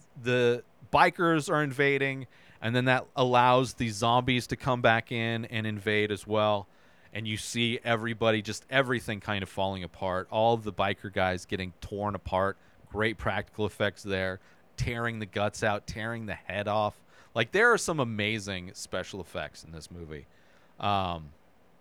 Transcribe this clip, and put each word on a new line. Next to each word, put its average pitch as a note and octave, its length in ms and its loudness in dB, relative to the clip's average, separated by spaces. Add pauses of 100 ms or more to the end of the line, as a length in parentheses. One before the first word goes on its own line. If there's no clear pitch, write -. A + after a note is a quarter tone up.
(220)
the B2 420 2 (300)
bikers E3 560 4
are D3+ 140 2
invading, C3+ 640 0 (340)
and A#2 140 0
then B2+ 100 2
that B2+ 200 4 (100)
allows B2+ 600 4
the A#2+ 140 -2
zombies A#2+ 580 2
to B2+ 80 -6
come B2 260 -2
back A2+ 300 4
in A#2 340 -2
and A2 200 -4
invade G#2 460 0
as F#2+ 160 -4
well. G#2+ 400 2 (460)
And A2 140 -8
you G#2+ 80 -2
see A#2 480 0
everybody, A2+ 580 2
just G#2 280 -8
everything B2 500 0
kind G2 240 -4
of F#2 60 -8
falling F#2+ 340 -4
apart. F#2 480 -4
All A2+ 240 4
the G#2+ 160 -4
biker G2 400 -4
guys F#2 340 0
getting F#2 360 -6
torn G2+ 340 -4
apart. F#2+ 400 0 (340)
Great G#2+ 280 -2
practical G#2 480 -4
effects G2+ 360 -2
there. F#2+ 380 -4 (380)
Tearing A#2 420 -4
the G#2+ 60 -6
guts G2+ 360 -2
out, G#2 240 0
tearing A2+ 420 -8
the F#2 80 -6
head G2+ 340 -6
off. G#2 240 0 (420)
Like, A#2 160 0
there A#3 220 4
are G#3 40 4
some E3 220 -2
amazing G#2 760 -2
special F#2+ 440 -8
effects - 460 -10
in D#2+ 80 -16
this D#2 180 -16
movie. D#2 340 -14 (540)
Um, F#2 520 -2 (500)